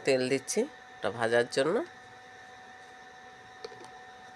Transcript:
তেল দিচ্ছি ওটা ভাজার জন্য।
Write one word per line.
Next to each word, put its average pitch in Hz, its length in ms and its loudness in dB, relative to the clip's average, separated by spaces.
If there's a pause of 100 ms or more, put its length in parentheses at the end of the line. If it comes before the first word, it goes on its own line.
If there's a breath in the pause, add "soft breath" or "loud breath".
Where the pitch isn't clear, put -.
তেল 131 160 6 (100)
দিচ্ছি 135 280 0 (360)
ওটা - 120 -2 (100)
ভাজার 120 280 6 (100)
জন্য। 156 200 4 (2500)